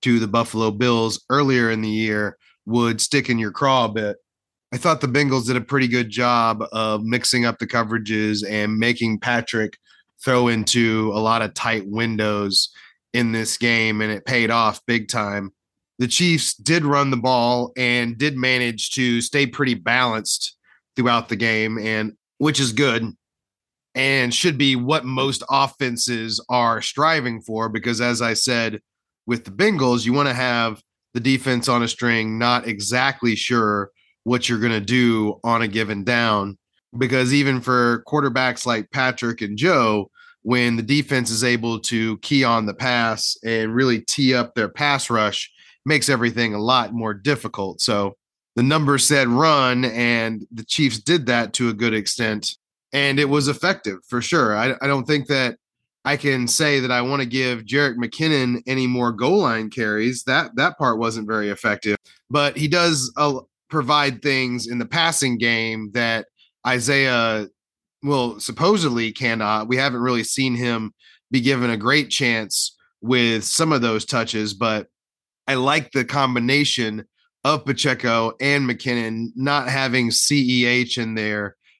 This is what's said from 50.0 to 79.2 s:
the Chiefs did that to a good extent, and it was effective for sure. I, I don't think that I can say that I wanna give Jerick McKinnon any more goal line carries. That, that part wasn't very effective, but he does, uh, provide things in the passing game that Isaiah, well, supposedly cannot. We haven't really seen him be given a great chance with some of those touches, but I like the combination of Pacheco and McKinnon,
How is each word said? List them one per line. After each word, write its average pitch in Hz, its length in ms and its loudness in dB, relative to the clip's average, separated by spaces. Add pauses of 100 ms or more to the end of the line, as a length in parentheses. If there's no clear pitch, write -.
the 110 140 -12
Chiefs 123 340 0
did 151 280 0
that 117 260 0
to 120 160 0
a 113 40 -2
good 110 200 0
extent, 107 640 -4 (340)
and 139 280 2
it 143 100 2
was 143 180 2
effective 143 520 -2 (100)
for 123 100 -2
sure. 120 360 2
I, 120 260 0
I 139 60 -2
don't 135 180 0
think 147 220 -2
that 131 300 0 (460)
I 143 140 0
can 131 300 0
say 143 320 2
that 127 120 -2
I 123 100 2
wanna 131 260 -2
give 123 380 -2
Jerick 131 320 0
McKinnon 127 680 0
any 131 220 -2
more 123 240 0
goal 127 260 2
line 113 320 0
carries. 110 540 -2
That, 131 320 0
that 143 220 0
part 123 200 0
wasn't 113 300 -4
very 107 220 -2
effective, 104 480 -2 (320)
but 143 280 0
he 151 100 -2
does, 160 480 2
uh, 147 240 0 (300)
provide 143 520 0
things 127 460 0
in 120 120 -4
the 117 60 -2
passing 156 520 0
game 113 560 -2
that 113 320 0 (400)
Isaiah, 123 800 2 (540)
well, 123 380 0
supposedly 127 720 0
cannot. 110 560 -2
We 123 100 0
haven't 127 240 0
really 120 220 0
seen 131 320 0
him 117 380 -2 (380)
be 127 100 2
given 123 280 2
a 113 80 0
great 123 320 0
chance 113 640 -2 (260)
with 117 420 2
some 160 280 0
of 135 100 2
those 113 240 0
touches, 110 480 -2
but 107 340 -2 (600)
I 135 80 0
like 139 360 0
the 127 140 0
combination 127 1000 0 (380)
of 147 200 0
Pacheco 120 800 0
and 139 280 0
McKinnon, 117 640 -4